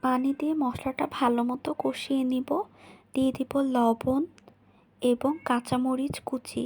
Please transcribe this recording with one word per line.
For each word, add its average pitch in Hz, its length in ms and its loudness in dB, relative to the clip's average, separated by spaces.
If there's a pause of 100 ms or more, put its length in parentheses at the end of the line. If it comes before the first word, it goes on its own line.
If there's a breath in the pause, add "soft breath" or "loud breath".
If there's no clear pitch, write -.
পানি 254 320 2
দিয়ে 294 200 0
মশলাটা 269 580 -2
ভালো 240 320 2
মতো 247 260 -4 (100)
কষিয়ে 269 440 -2
নিব। 254 260 -2 (600 loud breath)
দিয়ে 262 200 2
দিব 254 200 -4 (240)
লবণ 240 460 2 (800 soft breath)
এবং 247 300 2 (140)
কাঁচামরিচ 254 720 0 (100)
কুচি। 247 400 -6